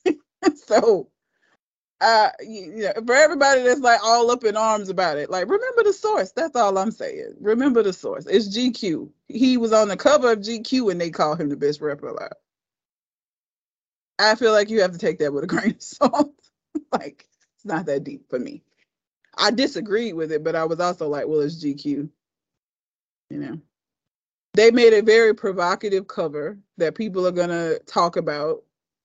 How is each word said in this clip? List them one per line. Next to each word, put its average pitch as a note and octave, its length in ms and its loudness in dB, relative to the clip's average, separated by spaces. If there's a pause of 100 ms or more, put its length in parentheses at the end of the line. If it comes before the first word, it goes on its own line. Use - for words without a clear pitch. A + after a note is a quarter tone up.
<laughs> - 480 -2
so, G#3 540 0 (920)
uh, G#3+ 300 4 (100)
y-, F#3 340 -16
you A3 100 -8
know, F#3 100 -2 (120)
for A#3+ 100 2
everybody C#4 480 4
that's, B3 180 2
like, A#3 200 4
all A#3 300 2
up B3 140 -2
in G#3 100 0
arms G#3+ 320 0
about F3 300 -2
it, D3 120 -6
like, F#3 200 -4
remember A#4 340 0
the G#4 80 4
source. F#4+ 400 -2
That's E4 240 -4
all G3+ 220 2
I'm G3 140 -2
saying. C2+ 500 -10
Remember A#3 420 2
the G3 80 0
source. B2+ 360 -10
It's G3+ 200 2
G A#3+ 240 -2
Q. D#3+ 400 -6 (160)
He B3+ 300 0
was A3+ 160 0
on A3 160 4
the F#3 80 -6
cover B3+ 340 4
of G#3+ 100 0
G A3 200 -8
Q B3 280 -2
and F3 120 -4
they E3+ 80 -4
call D#3 260 -2
him D#3+ 140 -4
the C#3+ 80 -6
best C#3+ 240 -2
rapper C#3+ 260 -8
alive. - 240 -12 (1900)
I G#3+ 160 4
feel A3 180 2
like G#3 160 2
you A3 120 0
have F3+ 120 0
to E3+ 40 -14
take E3+ 220 -4
that D3 140 -2
with C#3+ 100 -4
a F3 40 -8
<laughs> - 0 -
grain F3 240 -2
of - 100 -12
salt. D4 520 0 (600)
Like, - 340 -10 (280)
it's - 100 -20
not D#3 220 -6
that C#3 180 -4
deep - 240 -16
for B2+ 100 -6
me. - 240 -12 (760)
I G#3 140 2
disagreed G#3+ 640 -2
with D#3+ 160 -6
it, D#3 140 -4
but E3 100 -2
I D#3+ 80 -2
was D#3+ 160 -4
also F3 300 -4
like, C#3+ 180 -4
"Well, D3+ 140 0
it's D3 160 -4
G D3 160 -6
Q." C#3+ 360 -6 (1200)
You - 100 -12
know? C#3+ 180 -10 (960)
They G#3+ 160 8
made A#3 240 8
a G#3 80 6
very A3 320 6
provocative G3 720 -2
cover D#3+ 540 -8 (180)
that D#3 160 0
people F#3+ 320 -4
are F3+ 60 2
gonna E3+ 480 -2
talk E3+ 360 -2
about D#3 460 -4 (420)